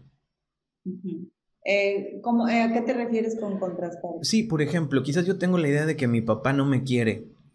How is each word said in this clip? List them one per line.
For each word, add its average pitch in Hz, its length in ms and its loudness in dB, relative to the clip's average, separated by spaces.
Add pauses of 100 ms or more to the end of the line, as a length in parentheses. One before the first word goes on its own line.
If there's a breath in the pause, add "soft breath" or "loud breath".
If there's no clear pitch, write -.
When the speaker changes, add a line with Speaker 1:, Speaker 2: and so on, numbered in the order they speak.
(840)
Speaker 1:
Ujú. 180 440 -10 (360)
Eh, 202 560 0
¿cómo, 233 260 2
eh, 233 140 2
a 226 120 2
qué 233 80 0
te 240 120 -2
refieres 226 460 -2
con 202 200 -4
contrastar? 175 520 -6 (100)
Speaker 2:
Sí, 220 220 2
por 156 180 0
ejemplo, 143 420 0
quizás 151 220 0
yo 185 120 0
tengo 180 200 2
la 156 120 2
idea 147 160 2
de 160 100 0
que 135 140 0
mi 117 120 4
papá 113 300 0
no 139 140 2
me 135 180 2
quiere, 120 460 0 (260)